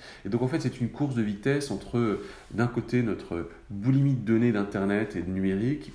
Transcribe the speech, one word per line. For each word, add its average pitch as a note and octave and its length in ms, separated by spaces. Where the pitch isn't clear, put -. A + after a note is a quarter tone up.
Et G2+ 40
donc, A#2 120
en C3 60
fait, D3+ 120
c'est - 220
une A#2 80
course C#3+ 240
de A#2 80
vitesse C3+ 480
entre, G2+ 300
euh, G#2+ 260
d'un A2+ 180
côté, A#2+ 360
notre F2 440
boulimie C3+ 460
de A2 100
données A2+ 260
d'Internet G2+ 640
et F2+ 60
de F2 80
numérique, F#2+ 640